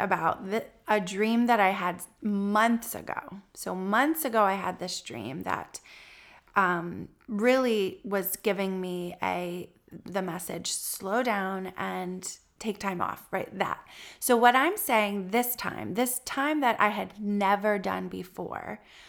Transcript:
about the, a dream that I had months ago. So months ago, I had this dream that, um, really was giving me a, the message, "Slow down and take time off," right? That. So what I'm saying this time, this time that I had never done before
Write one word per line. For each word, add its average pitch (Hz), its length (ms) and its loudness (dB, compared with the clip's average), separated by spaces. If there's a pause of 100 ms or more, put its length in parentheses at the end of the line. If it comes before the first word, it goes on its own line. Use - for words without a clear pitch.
about 185 500 0
the, 220 140 -2 (240)
a 214 120 4
dream 214 460 2
that 233 140 4
I 190 100 6
had 180 320 -4 (180)
months 208 760 2
ago. - 440 -8 (160)
So - 200 -6
months 226 500 2
ago, 226 180 4
I 190 120 4
had 180 240 -4
this 180 220 -6
dream 185 440 -8
that, - 360 -6 (760)
um, 180 520 0 (200)
really 226 720 2
was 190 340 -2
giving 190 440 0
me 180 420 -6
a, 180 480 -4 (340)
the 190 180 -4
message, 180 500 -6
"Slow 202 500 -2
down 190 540 -2
and 185 640 -6 (200)
take 208 200 -6
time 190 220 -4
off," - 300 -6
right? - 260 -4
That. - 300 -4 (320)
So - 180 4
what 240 200 8
I'm 320 200 4
saying 202 520 0
this 240 260 0
time, - 400 -6
this 247 260 0
time 302 400 -2
that 240 200 2
I 208 80 6
had 208 320 -4
never 202 580 2
done 185 300 -4
before 180 720 -10 (280)